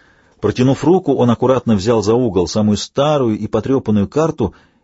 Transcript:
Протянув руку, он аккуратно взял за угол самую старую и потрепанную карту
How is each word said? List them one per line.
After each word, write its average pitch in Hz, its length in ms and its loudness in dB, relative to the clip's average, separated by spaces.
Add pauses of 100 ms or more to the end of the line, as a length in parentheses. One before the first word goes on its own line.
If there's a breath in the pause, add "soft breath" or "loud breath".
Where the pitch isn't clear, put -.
(400 soft breath)
Протянув 127 460 0
руку, 170 300 2
он 123 160 2
аккуратно 120 440 0
взял 107 260 0
за 104 120 2
угол 95 340 0
самую 107 300 0
старую 135 600 -2
и 104 100 -8
потрепанную 107 600 -2
карту - 480 -2 (280 soft breath)